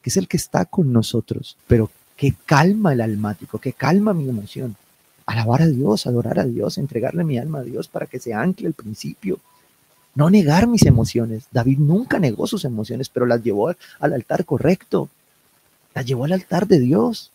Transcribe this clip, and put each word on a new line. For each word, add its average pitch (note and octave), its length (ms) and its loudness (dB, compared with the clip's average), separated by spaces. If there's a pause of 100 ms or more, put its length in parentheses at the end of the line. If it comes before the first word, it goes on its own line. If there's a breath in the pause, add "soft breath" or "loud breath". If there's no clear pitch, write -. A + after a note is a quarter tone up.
que - 100 -6
es - 60 0
el F#3+ 120 -2
que - 80 -4
está - 280 -2
con D3+ 280 0
nosotros. - 640 -2 (100)
Pero A2 240 2 (260)
que C#3 200 -2 (100)
calma F3+ 460 4
el B2 80 0
almático, G#2+ 580 -4
que C3 140 -8
calma G3 420 0
mi D3 140 -4
emoción. A2+ 480 -8 (500)
Alabar A2+ 360 0
a E3 40 4
Dios, D3 400 0
adorar A#2+ 320 -2
a F3 60 0
Dios, A#2+ 340 -4
entregarle C#3+ 460 -4
mi D3 120 -2
alma C#3+ 240 -6
a B2 40 -10
Dios B2+ 240 -10
para - 180 -10
que B2+ 140 -12
se A#2 120 -8
ancle F3 360 -4
el - 60 -6
principio. D3 680 -10 (760 soft breath)
No D3 160 4
negar G3 380 4
mis A#3 180 4
emociones. A2+ 640 2
David C3 280 2
nunca F#3+ 420 2
negó D3 260 0
sus A3 180 -6
emociones, A#2 440 -6
pero B2 180 -2
las A#2+ 160 0
llevó A2 280 0
al, F3 60 -6 (220 loud breath)
al D3+ 140 -2
altar - 320 -4
correcto. D3+ 640 0 (880)
Las B2+ 100 -4
llevó B2+ 200 -4
al E3 60 0
altar F#3 360 -2
de F3+ 100 6
Dios. G3+ 560 0